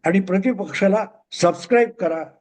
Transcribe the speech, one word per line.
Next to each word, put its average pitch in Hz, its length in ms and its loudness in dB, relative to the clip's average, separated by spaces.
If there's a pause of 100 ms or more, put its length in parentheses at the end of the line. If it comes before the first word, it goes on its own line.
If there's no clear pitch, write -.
आणि 185 160 2
प्रतिपक्षाला 196 840 0 (260)
सबस्क्राईब 226 580 0
करा. 160 340 -6 (160)